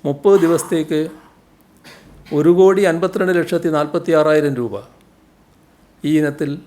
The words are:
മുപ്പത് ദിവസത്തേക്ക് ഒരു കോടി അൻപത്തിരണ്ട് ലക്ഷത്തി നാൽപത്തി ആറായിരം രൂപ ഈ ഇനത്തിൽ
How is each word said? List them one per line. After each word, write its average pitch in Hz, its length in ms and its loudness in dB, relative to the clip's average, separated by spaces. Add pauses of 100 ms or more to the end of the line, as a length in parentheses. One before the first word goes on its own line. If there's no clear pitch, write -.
മുപ്പത് 170 360 2
ദിവസത്തേക്ക് 160 680 -2 (1200)
ഒരു 151 160 2
കോടി 190 340 4
അൻപത്തിരണ്ട് 180 560 0
ലക്ഷത്തി 170 300 -2
നാൽപത്തി 156 440 -2
ആറായിരം 151 420 2
രൂപ 110 260 -8 (1200)
ഈ 151 140 0
ഇനത്തിൽ 147 480 -4